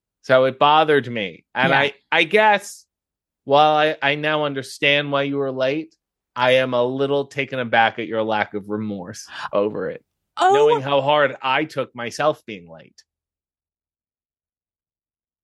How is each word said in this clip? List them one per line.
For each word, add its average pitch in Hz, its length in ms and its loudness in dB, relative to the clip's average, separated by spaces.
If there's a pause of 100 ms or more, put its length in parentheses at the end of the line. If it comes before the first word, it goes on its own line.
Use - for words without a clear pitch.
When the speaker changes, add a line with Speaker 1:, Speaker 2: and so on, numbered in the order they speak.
(220)
Speaker 1:
So 131 240 4
it 131 140 -2
bothered 147 520 4
me. 98 320 -8 (120)
And 131 160 2
Speaker 2:
Yeah. 139 80 4
Speaker 1:
I, 143 140 0 (180)
I 165 120 2
guess 208 640 0 (600)
while 151 300 4
I, 151 260 0
I 139 140 0
now 151 300 -2
understand 143 680 -2
why 139 120 0
you 143 140 -4
were 139 140 -4
late, 135 440 -4 (400)
I 127 160 2
am 127 240 2
a 120 80 2
little 139 420 -2
taken 135 320 -8
aback 117 400 0
at 113 100 -6
your 110 160 -4
lack 107 300 -2
of 101 160 -10
remorse 101 580 -8 (240)
over 101 380 -4
it. - 160 -14 (320)
Speaker 2:
Oh. 370 160 2
Speaker 1:
Knowing 440 300 4
how 139 180 0
hard 143 400 2
I 135 240 -2
took 135 300 -8
myself 123 500 -4
being 87 240 -16
late. 80 340 -20 (2500)